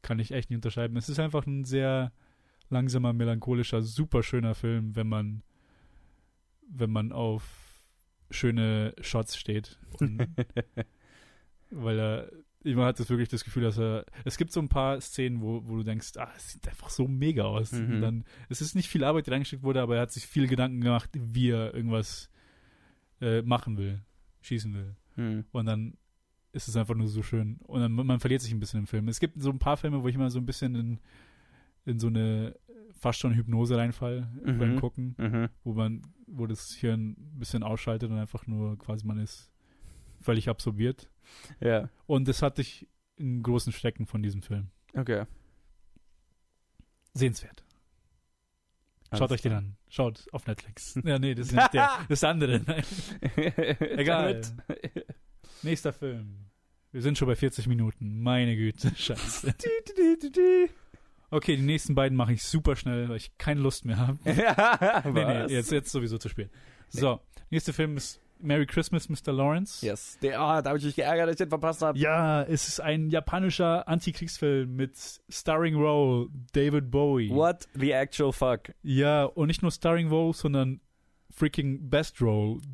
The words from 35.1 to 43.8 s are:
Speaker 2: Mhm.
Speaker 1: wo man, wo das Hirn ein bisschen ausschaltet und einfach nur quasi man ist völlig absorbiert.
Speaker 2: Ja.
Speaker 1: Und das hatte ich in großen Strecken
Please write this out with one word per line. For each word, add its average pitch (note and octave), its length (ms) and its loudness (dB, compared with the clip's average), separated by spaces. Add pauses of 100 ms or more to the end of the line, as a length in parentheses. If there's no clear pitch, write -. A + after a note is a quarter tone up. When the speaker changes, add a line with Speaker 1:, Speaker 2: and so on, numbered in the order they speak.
Speaker 2:
Mhm. A#2 300 0 (140)
Speaker 1:
wo A#2 120 -6
man, A2 280 -2 (240)
wo B2+ 200 -8
das A2 280 -8
Hirn A2 440 -2
ein D3+ 200 -16
bisschen A#2 240 -4
ausschaltet A2 480 -4
und A2 80 -2
einfach G#2+ 280 -6
nur G#2+ 320 -2
quasi G#2+ 280 -8
man G#2+ 120 -4
ist - 340 -10 (680)
völlig A2+ 280 0
absorbiert. A2+ 600 -4 (500)
Speaker 2:
Ja. A2+ 300 2 (160)
Speaker 1:
Und C3+ 200 2
das C3+ 160 0
hatte C#3 200 0
ich - 260 -10 (280)
in B2 260 -4
großen A#2+ 300 2
Strecken A2+ 340 -4